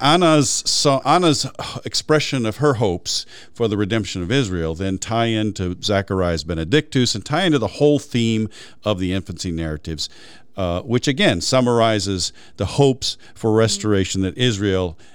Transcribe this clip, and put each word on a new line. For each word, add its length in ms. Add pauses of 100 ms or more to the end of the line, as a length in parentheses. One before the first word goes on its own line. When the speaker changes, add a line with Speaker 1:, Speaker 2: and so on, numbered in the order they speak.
Speaker 1:
Anna's, 460 (160)
so 400
Anna's 420 (380)
expression 600
of 120
her 160
hopes 520 (280)
for 160
the 80
redemption 440
of 80
Israel 460
then 220
tie 300
into 540
Zechariah's 600
Benedictus 720
and 100
tie 180
into 140
the 100 (120)
whole 180
theme 520 (340)
of 160
the 140
infancy 380
narratives, 580 (480)
uh, 240
which 260
again 320
summarizes 920 (240)
the 80
hopes 520 (160)
for 180
Speaker 2:
Mm-hmm. 80
Speaker 1:
restoration 640
that 140
Israel 640 (160)